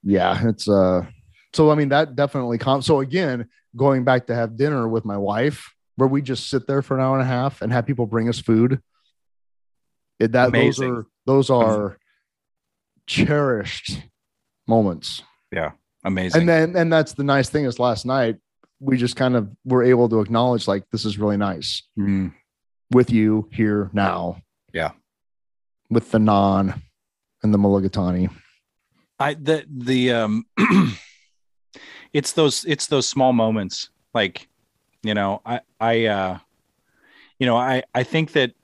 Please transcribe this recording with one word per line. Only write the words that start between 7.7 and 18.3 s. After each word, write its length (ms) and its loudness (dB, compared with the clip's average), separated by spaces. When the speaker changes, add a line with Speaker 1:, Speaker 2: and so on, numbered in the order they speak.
Speaker 1:
have 140 0
people 220 -2
bring 220 -2
us 100 -4
food. 420 2
It, 120 2
that, 220 2
those 260 2
Speaker 2:
Amazing. 120 -4
Speaker 1:
are, 140 -6
those 240 4
Speaker 2:
Amazing. 180 4
Speaker 1:
are 160 -6
cherished 920 -2
moments. 560 0
Speaker 2:
Yeah. 200 -6
Amazing. 380 0
Speaker 1:
And 80 2
then, 260 2
and 160 0
that's 220 0
the 100 -6
nice 260 0
thing 160 -2
is 140 -6
last 260 -2
night, 320 -2